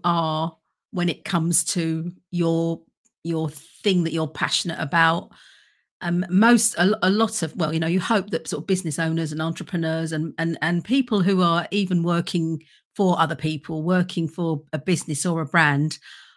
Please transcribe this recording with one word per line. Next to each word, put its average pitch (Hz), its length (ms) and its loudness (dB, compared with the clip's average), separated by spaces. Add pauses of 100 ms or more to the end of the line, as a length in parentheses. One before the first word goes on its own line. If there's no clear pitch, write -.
are 165 500 0 (360)
when 175 180 0
it - 160 -6
comes 170 400 0
to 165 480 -2 (180)
your, 165 500 0 (440)
your 160 240 -2
thing 180 560 -2
that 160 80 -2
you're 160 160 -2
passionate - 500 -4
about. 165 520 0 (680)
Um, 175 300 -2
most, 226 460 4
a, 185 300 2
a 185 40 4
lot 214 340 0
of, 151 140 -4
well, 160 160 0
you 160 80 0
know, 165 60 0
you 175 120 2
hope 190 300 0
that - 180 -4
sort - 160 -4
of - 40 -8
business 180 300 -2
owners 160 360 -2
and 156 80 -4
entrepreneurs 160 720 -2
and, 156 240 -4
and, 165 240 -2
and 175 240 0
people 247 360 2
who 185 200 2
are 170 300 2
even 185 320 0
working 170 600 -2 (320)
for 185 240 2
other 156 160 2
people, 156 480 -4
working 180 460 0
for 165 420 -2
a 151 80 -4
business 156 460 -2
or 165 160 0
a 151 40 -4
brand, 151 540 2 (380)